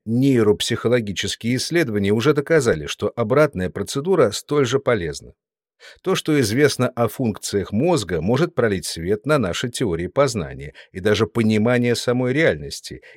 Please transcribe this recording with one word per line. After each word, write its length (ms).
нейропсихологические 1500
исследования 540
уже 240
доказали, 520
что 280
обратная 560
процедура 600
столь 340
же 140
полезна. 540
То, 120
что 260
известно 480
о 180
функциях 640
мозга, 520
может 320
пролить 320
свет 400
на 100
наши 320
теории 380
познания 640
и 100
даже 260
понимание 680
самой 380
реальности 720